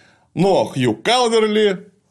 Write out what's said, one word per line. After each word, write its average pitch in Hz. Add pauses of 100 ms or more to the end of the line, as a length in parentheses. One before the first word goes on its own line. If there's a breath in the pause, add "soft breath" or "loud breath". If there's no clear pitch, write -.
(340 soft breath)
Но 165
Хью 120
Калверли 214 (200)